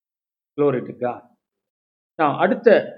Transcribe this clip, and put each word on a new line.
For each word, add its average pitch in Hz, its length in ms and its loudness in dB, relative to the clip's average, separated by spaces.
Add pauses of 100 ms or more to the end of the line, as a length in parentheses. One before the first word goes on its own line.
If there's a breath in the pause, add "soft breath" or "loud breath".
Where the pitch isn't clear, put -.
(560)
Glory 139 240 0
to - 140 -12
God. 120 400 -10 (800)
நாம் 143 240 -2
அடுத்த 196 320 2 (280)